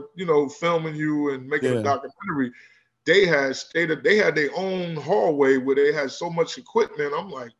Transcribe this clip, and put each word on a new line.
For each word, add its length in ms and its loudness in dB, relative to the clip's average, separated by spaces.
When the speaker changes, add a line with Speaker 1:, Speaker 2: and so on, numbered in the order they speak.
Speaker 1:
you 100 -8
know, 240 4
filming 460 -2
you 360 0
and 160 -8
making 260 0
Speaker 2:
Yeah. 60 0
Speaker 1:
a 40 -4
documentary." 680 -4
They 220 4
had 300 2
stated, 480 -4
they 140 4
had 180 2
their 200 0
own 400 -4
hallway 640 2
where 180 0
they 160 4
had 200 -2
so 180 -8
much 300 -2
equipment. 580 -2
I'm 140 -8
like, 280 -12